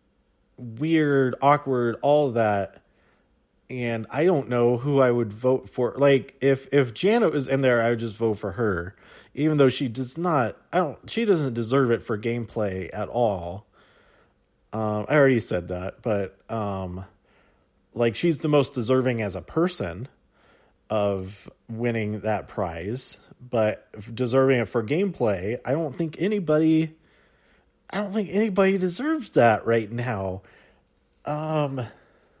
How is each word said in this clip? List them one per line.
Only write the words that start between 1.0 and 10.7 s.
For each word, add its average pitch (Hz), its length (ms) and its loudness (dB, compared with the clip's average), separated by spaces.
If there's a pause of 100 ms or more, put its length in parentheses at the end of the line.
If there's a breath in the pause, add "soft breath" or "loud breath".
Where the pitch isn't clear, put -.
awkward, 135 600 2
all 147 240 4
of 120 80 -2
that. 104 480 0 (920)
And 117 380 -4
I 156 160 0
don't 139 240 0
know 120 260 4
who 135 240 2
I 127 100 6
would 120 220 0
vote 127 380 0
for. 123 260 -2
Like, 139 460 4
if, 135 320 2
if 127 180 2
Janet 208 400 2
was 139 160 -2
in 135 140 0
there, 123 180 4
I 113 80 2
would 117 120 0
just 113 180 -8
vote 113 160 2
for 98 180 -8
her, 92 420 -2 (380 soft breath)
even 151 240 0
though 135 140 6
she 131 180 -2
does 123 300 -8
not, 151 400 0 (160)